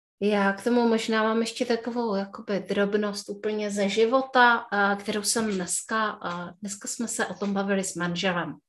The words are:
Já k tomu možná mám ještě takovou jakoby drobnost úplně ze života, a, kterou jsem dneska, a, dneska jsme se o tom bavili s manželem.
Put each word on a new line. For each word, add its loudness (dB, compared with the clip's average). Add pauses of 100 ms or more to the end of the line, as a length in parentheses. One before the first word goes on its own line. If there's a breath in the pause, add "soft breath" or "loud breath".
(220)
Já 2
k -10
tomu 4
možná 2
mám 2
ještě -4
takovou -2
jakoby -4
drobnost -2
úplně -4
ze 0
života, 6
a, 2
kterou -4
jsem 0
dneska, -2
a, -8
dneska -12
jsme -4
se -2
o -8
tom -4
bavili 0
s -8
manželem. -2 (140)